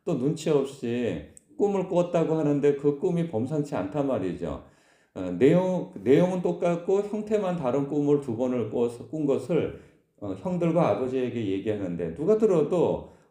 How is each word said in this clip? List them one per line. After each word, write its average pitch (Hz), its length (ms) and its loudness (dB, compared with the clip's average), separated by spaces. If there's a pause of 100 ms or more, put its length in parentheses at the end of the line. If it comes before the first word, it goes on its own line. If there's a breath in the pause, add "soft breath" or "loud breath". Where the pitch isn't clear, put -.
또 160 120 0
눈치 156 320 -2
없이 120 760 0 (320)
꿈을 196 320 0
꿨다고 170 460 2
하는데 143 400 4
그 143 220 0
꿈이 170 300 0
범상치 147 480 -2
않단 139 320 -2
말이죠. 87 560 -4 (540 soft breath)
어, 90 220 -6
내용, 180 520 4 (120)
내용은 175 400 4
똑같고 175 580 0
형태만 208 540 -2
다른 139 320 0
꿈을 147 340 2
두 113 160 -6
번을 123 320 -2
꿔서, 120 380 -2
꾼 156 180 -4
것을, 135 560 0 (400 loud breath)
어, 101 160 -6
형들과 170 520 0
아버지에게 123 540 -2 (100)
얘기하는데, 90 600 -4
누가 185 240 0
들어도 160 760 2 (180 loud breath)